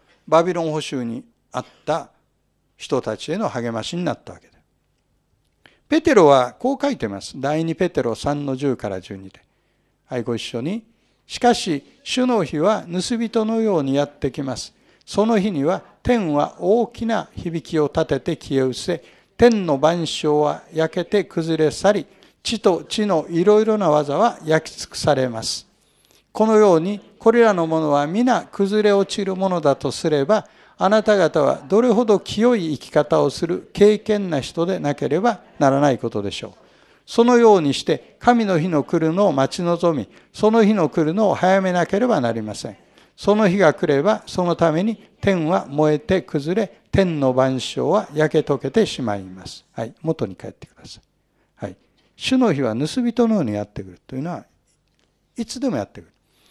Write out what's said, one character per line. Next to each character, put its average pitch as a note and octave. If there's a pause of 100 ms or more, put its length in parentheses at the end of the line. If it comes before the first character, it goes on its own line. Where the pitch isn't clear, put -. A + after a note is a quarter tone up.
(280)
バ D#3+
ビ F3+
ロ E3+
ン D#3+
捕 D3+
囚 C#3
に A#2 (260)
あ B2+
っ B2+ (200)
た D3+ (640)
人 -
た A2
ち -
へ F3
の G#3
励 A#2
ま A2
し -
に F3+
な C3+
っ -
た F#2
わ -
け -
だ。 - (1400)
ペ D#4+
テ D#4
ロ F3+
は B2+
こ C4+
う B3
書 C#4+
い A3
て A2+
ま G2
す。 -
第 D3+
二 E3
ペ F3+
テ C3+
ロ A2+
三 C#3+
の C3+
十 C3
か A2+
ら F#2+
十 G2
二 F#2+
で。 - (600)
は C3
い、 A#2+
ご A#2
一 A2
緒 -
に。 F#3+ (400)
「し -
か B3
し、 D3+ (220)
主 B3+
の A#3+
日 D3
は G3
盗 F3 (180)
人 A3+
の A3+
よ G#3
う D3
に C3+
や C#3+
っ C#3+
て -
き C#3+
ま B2+
す。 - (320)
そ G#3
の A3+
日 G#3
に C#3+
は F3 (220)
天 G#3
は D3
大 G#3
き -
な A3
響 E3
き D#3+
を D3
立 D3+
て -
て -
消 C3+
え C3
失 B2
せ、 - (120)
天 A3
の D3
万 D#3+
象 D3+
は D3 (100)
焼 D#3+
け F3
て G3+
崩 D#3+
れ D3
去 -
り、 F#3+ (380)
地 A3+
と D#3+
地 G#3+
の E3+
い E3+
ろ G#3
い A3
ろ G#3+
な F#3+
技 D3
は A3
焼 D#3
き -
尽 -
く -
さ D3
れ C3
ま A2+
す。 - (640)
こ A3
の A3
よ G#3
う D#3+
に、 G3 (180)
こ A3+
れ A#3+
ら A3+
の E3+
も D#3+
の D#3
は C#3+
皆 G#3+ (100)
崩 G3+
れ G#3
落 G3
ち G3+
る F#3+
も F#3+
の F3+
だ D3
と C#3
す -
れ D3
ば、 G3+ (280)
あ F#3
な G#3+
た G#3+
方 E3
は C3
ど G3
れ B3
ほ A3+
ど G#3
清 A#3+
い E3
生 -
き -
方 D3+
を C#3+
す -
る F3
敬 G#3
虔 G#3
な D#3
人 E3
で F3+
な C#3+
け C3+
れ D3+
ば G#3 (180)
な C#3
ら C#3
な D3
い A#2+
こ A#2
と G#2+
で G2+
し -
ょ A2
う。 - (520)
そ -
の B3
よ A3+
う F3
に C#3
し -
て、 -
神 A#3+
の F#3
日 F3
の D3+
来 E3
る D#3+
の G3
を E3+
待 C3+
ち F#3
望 E3+
み、 G#2 (240)
そ G#3+
の A3+
日 G3+
の F3+
来 E3
る D#3+
の G#3
を -
早 F#3+
め F#3
な F3
け G3
れ B3
ば G#3
な A#2+
り A2+
ま G#2+
せ -
ん。 G2 (400)
そ -
の G#3+
日 F3+
が E3
来 -
れ C#3+
ば、 G#3+
そ -
の E3+
た E3+
め D#3+
に A3 (240)
天 F3+
は F#3
燃 D3+
え D3+
て F#3
崩 E3
れ、 -
天 F3
の C3
万 C3
象 B2+
は G3
焼 D3+
け D3
溶 C3+
け C3+
て A3
し -
ま G#2+
い G2
ま F#2+
す。」 -
は A#2
い、 A2+
元 D#3
に F#2+
帰 -
っ G2
て -
く -
だ -
さ -
い。 - (540)
は G3+
い。 C3+ (400)
主 -
の A#3+
日 C#3
は A2+
盗 C3+
人 A#3+
の A3
よ F#3+
う D3
に G#2+
や G#2
っ G2+
て -
く F#2+
る E2+
と C3+
い -
う C3+
の E3+
は、 B2+ (920)
い A#3
つ -
で B3+
も D#3+
や G#2
っ -
て -
く -
る。 - (380)